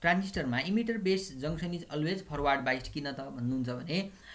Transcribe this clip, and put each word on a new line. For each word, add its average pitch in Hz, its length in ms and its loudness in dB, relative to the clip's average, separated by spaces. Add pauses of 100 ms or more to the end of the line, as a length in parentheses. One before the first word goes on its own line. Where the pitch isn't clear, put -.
ट्रान्जिस्टरमा 170 580 2
इमिटर 226 380 2
बेस 190 400 2
जङ्सन 160 340 -2
is 175 120 -4
always 156 360 0
forward 143 420 0
biased। 127 260 0
किन 143 240 -6
त 131 80 -8
भन्नुहुन्छ 131 500 -2
भने, 165 400 -2 (260)